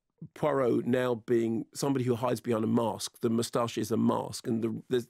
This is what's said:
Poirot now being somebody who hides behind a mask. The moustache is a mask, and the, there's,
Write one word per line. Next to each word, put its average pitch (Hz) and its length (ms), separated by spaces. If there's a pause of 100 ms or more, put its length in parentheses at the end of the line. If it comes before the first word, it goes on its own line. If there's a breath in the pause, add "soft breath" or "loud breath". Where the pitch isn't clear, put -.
(340)
Poirot 131 520
now 123 300 (100)
being 113 480
somebody 135 300
who 123 100
hides 123 260
behind 113 240
a 110 40
mask. 113 520
The 120 100
moustache 117 460
is 110 140
a 110 60
mask, 113 500
and 113 160
the, 113 260
there's, 123 220